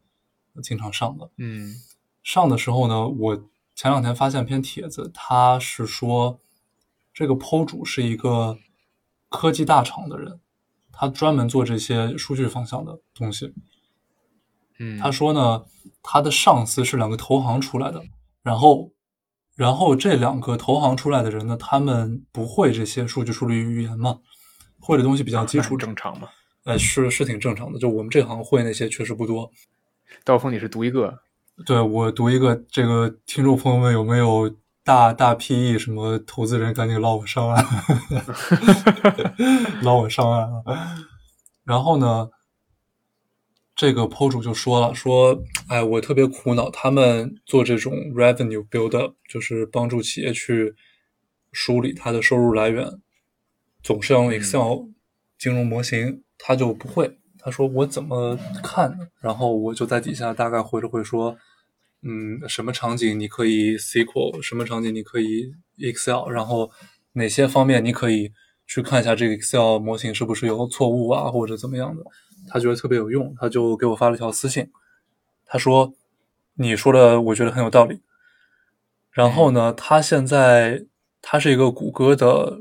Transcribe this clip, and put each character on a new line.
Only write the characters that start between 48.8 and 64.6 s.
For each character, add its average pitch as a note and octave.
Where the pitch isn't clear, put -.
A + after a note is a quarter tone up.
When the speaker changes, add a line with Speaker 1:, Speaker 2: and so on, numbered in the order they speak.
Speaker 1:
up， -
就 A#2
是 A2+
帮 A#2+
助 A#2+
企 -
业 A#2+
去 A2+
梳 -
理 C3
它 -
的 A#2
收 B2+
入 A#2+
来 A2
源， A2+
总 G#2
是 -
要 B2
用 A#2+
Excel G#2+
金 B2+
融 B2
模 A#2
型， A#2+
Speaker 2:
嗯。 C3+
Speaker 1:
他 -
就 B2+
不 -
会。” -
他 C3
说 C3+
，“我 C3
怎 -
么 B2
看 -
呢？” F3
然 A2+
后 A#2+
我 A2
就 A2+
在 A#2
底 -
下 A#2
大 A#2
概 A#2
回 A2
了 A2+
回 A2+
说 A#2
，“嗯， A2
什 A2+
么 A#2+
场 A#2
景 A2
你 G#2
可 A2+
以 A2
S A#2
Q A#2
L， C3+
什 -
么 A#2